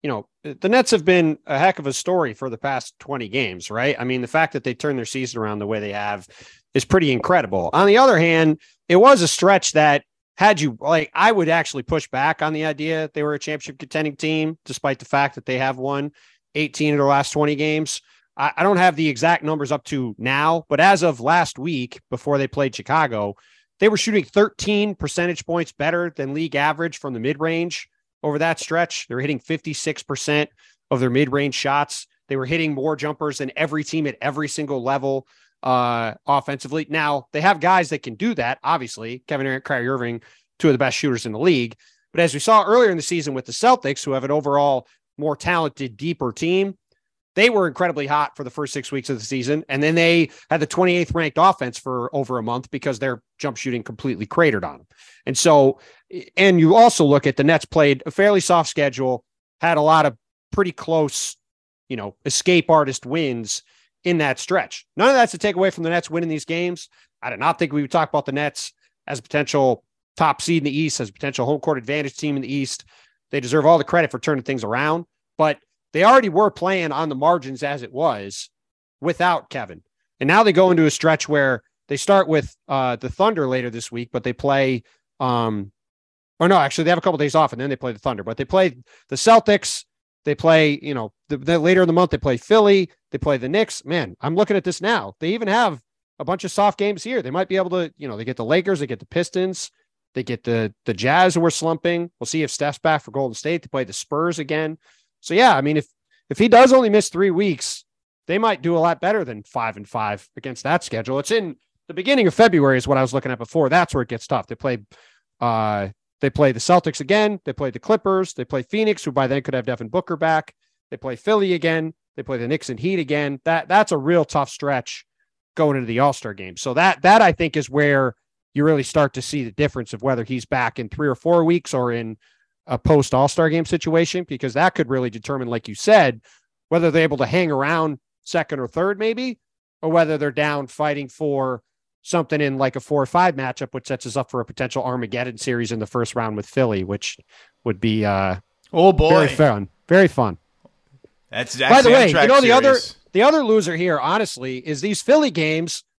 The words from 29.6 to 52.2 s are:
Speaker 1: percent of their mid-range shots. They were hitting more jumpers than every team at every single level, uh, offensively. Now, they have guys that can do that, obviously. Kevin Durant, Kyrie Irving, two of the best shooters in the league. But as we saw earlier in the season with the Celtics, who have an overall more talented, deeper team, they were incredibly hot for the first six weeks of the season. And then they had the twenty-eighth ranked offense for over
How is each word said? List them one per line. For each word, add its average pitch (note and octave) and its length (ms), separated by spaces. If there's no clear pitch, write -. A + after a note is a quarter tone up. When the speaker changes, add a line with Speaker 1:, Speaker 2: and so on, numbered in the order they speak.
Speaker 1:
percent D3 480
of C3+ 80
their B2 120
mid-range C#3 440
shots. C#3+ 540
They C#3 100
were C3 100
hitting D#3 280
more D3 220
jumpers D3 420
than C3 160
every D3+ 300
team D#3+ 240
at B2 120
every C#3+ 280
single C#3 340
level, C3+ 460
uh, A#2+ 520
offensively. C#3+ 640
Now, D3 400
they D3 100
have F3+ 200
guys F3+ 300
that D3 120
can A2+ 140
do A3+ 180
that, B2 300
obviously. B2+ 640
Kevin C3+ 180
Durant, C3+ 160
Kyrie B2 260
Irving, A#2+ 320
two E3 100
of C#3 60
the A#2+ 40
best C3 180
shooters B2 300
in A2 60
the G#2+ 60
league. C3 380
But D#3+ 80
as D#3 140
we C#3+ 60
saw A3 240
earlier A3 260
in F3 60
the D#3 80
season D3 300
with C3 120
the C#3+ 60
Celtics, B3 520
who C#3+ 60
have C3 140
an C#3 80
overall C#3+ 560
more D3 200
talented, D3 600
deeper C#3+ 360
team, F#3+ 440
they A3 160
were G3 180
incredibly D3+ 400
hot D3 280
for D3 60
the B2 80
first D3 220
six C3+ 180
weeks C#3 200
of B2+ 100
the A2 40
season. C3+ 440
And C3+ 120
then D#3 140
they E3+ 360
had D#3+ 80
the D3+ 80
twenty-eighth F3 480
ranked D#3+ 260
offense E3 380
for B2+ 340
over B2+ 260